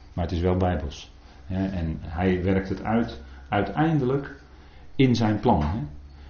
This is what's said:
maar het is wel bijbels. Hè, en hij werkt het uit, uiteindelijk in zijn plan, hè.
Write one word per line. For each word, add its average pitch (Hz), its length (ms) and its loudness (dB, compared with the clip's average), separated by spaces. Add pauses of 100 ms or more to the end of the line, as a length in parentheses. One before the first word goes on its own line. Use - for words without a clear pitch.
(140)
maar 90 120 -2
het 78 80 -4
is 82 80 0
wel 90 160 2
bijbels. 87 540 -2 (340)
Hè, 95 220 -2
en 82 340 -4
hij 90 420 0
werkt 95 260 2
het - 140 -6
uit, 117 380 0 (280)
uiteindelijk 143 920 0 (540)
in 131 200 6
zijn 107 240 2
plan, 104 220 4
hè. 80 180 0 (500)